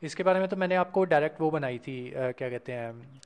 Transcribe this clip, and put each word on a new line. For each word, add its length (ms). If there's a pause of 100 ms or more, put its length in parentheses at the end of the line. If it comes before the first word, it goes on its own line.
इसके 200
बारे 160
में 80
तो 80
मैंने 200
आपको 280
डायरेक्ट 380
वो 100
बनाई 260
थी, 340
अ, 200
क्या 180
कहते 220
हैं, 540